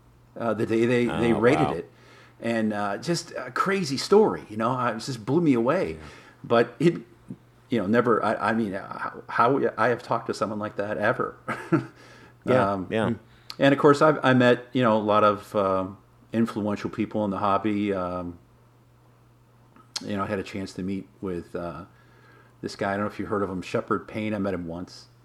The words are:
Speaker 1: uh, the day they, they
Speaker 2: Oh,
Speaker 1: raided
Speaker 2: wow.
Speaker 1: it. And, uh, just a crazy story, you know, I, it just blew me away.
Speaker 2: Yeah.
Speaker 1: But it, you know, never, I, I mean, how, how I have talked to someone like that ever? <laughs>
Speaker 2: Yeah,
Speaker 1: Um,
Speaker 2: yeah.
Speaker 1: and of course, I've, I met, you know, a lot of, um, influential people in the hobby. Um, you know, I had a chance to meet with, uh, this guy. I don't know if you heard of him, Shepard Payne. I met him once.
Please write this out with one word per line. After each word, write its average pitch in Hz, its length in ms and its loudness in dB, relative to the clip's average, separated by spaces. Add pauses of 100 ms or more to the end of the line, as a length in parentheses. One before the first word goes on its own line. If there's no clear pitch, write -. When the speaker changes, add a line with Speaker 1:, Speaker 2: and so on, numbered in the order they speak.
(360)
Speaker 1:
uh, 113 200 -2
the 107 100 0
day 113 220 2
they, 123 180 2
they 117 280 0
Speaker 2:
Oh, 104 60 2
Speaker 1:
raided 135 280 4
Speaker 2:
wow. 73 60 -2
Speaker 1:
it. 87 180 -8 (500)
And, 113 320 0
uh, 101 240 -4
just 151 400 -4
a 127 140 -10
crazy 170 460 -2
story, 160 520 4
you 107 80 -8
know, 113 140 0
I, 123 240 0
it 113 40 -8
just 113 260 -10
blew 170 160 2
me 151 120 4
away. 123 400 2
Speaker 2:
Yeah. 76 40 -10 (460)
Speaker 1:
But 120 360 4
it, 170 160 4 (760)
you 120 100 0
know, 92 60 -2
never, 117 380 4
I, 107 260 0
I 113 40 2
mean, 110 200 -2
how, - 560 -10
how 123 320 2 (160)
I 113 120 2
have 117 120 -2
talked - 260 -4
to 110 60 -4
someone 107 240 -4
like 104 200 -6
that 104 200 -4
ever? - 380 -2 (340)
<laughs> 139 220 0 (540)
Speaker 2:
Yeah, 123 260 4
Speaker 1:
Um, 98 180 -4
Speaker 2:
yeah. 110 220 0 (480)
Speaker 1:
and 139 140 6
of 139 60 2
course, 143 220 6
I've, 156 220 6
I 131 100 6
met, 123 380 4
you 127 100 0
know, 110 160 4
a 104 60 -2
lot 107 220 4
of, 104 300 0
um, 95 420 0 (340)
influential 110 580 -2
people 107 360 -4
in 98 60 -2
the 95 60 -4
hobby. 101 560 0
Um, 90 460 -6 (1600)
you 104 120 -8
know, 98 80 -4
I 95 40 -6
had 101 120 -4
a 90 40 -8
chance 95 300 -12
to 95 100 -8
meet 95 240 -6 (140)
with, 90 340 -8
uh, 85 280 -10 (800)
this 104 140 -10
guy. 104 140 -4
I 98 40 -2
don't 101 80 -4
know 104 100 -4
if - 80 -12
you 98 60 -8
heard 101 180 -2
of 92 60 -4
him, 92 120 -6
Shepard - 460 -4
Payne. 107 260 -6
I 104 40 -2
met 98 160 -2
him 87 140 -6
once. 87 400 -12 (180)